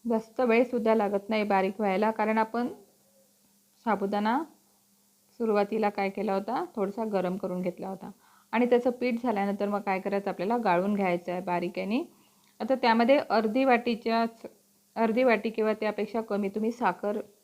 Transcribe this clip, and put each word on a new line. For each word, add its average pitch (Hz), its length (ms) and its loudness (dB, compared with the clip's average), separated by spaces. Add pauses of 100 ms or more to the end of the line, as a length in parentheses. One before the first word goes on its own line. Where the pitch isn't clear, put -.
(100)
जास्त 220 300 -2
वेळसुद्धा 233 540 2
लागत 202 340 0
नाही 214 140 0
बारीक 196 380 2
व्हायला, 208 300 2
कारण 220 280 0
आपण 233 300 -2 (1160)
साबुदाणा 208 580 0 (880)
सुरुवातीला 214 600 0
काय 196 200 -4
केला 190 240 -2
होता, 226 300 -2 (120)
थोडासा 202 280 -4
गरम 190 320 -2
करून 185 260 -6
घेतला 180 260 -6
होता 190 220 -12 (420)
आणि 240 140 2
त्याचं 247 240 4
पीठ 247 320 -4
झाल्यानंतर 202 460 -2
मग 202 120 -2
काय 190 200 -2
करायचं, 196 300 -4
आपल्याला 190 260 -2
गाळून 202 380 2
घ्यायचं 180 380 0
आहे 180 80 -4
बारीक 175 380 -4
याने. 208 240 -2 (580)
आता 240 140 0
त्यामध्ये 240 420 4
अर्धी 226 480 2
वाटीच्या, 233 840 0 (460)
अर्धी 226 280 2
वाटी 226 280 4
किंवा 220 220 0
त्यापेक्षा 214 480 -4
कमी 208 280 -2
तुम्ही 220 240 -2
साखर 208 480 -2 (240)